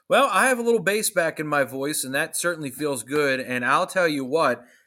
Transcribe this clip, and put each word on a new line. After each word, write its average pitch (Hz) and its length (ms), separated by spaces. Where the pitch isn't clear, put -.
Well, 240 200
I 208 200
have 247 100
a 233 40
little 233 180
bass 208 280
back 165 300
in 151 80
my 143 160
voice, 135 400
and 131 100
that 160 220
certainly 160 340
feels 131 320
good. 135 380
And 123 240
I'll 151 240
tell 175 220
you 139 160
what, 131 400